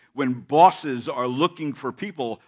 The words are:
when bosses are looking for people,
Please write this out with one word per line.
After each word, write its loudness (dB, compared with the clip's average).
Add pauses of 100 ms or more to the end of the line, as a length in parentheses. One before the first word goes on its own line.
(120)
when -2
bosses 2
are -2
looking -2
for -8
people, -8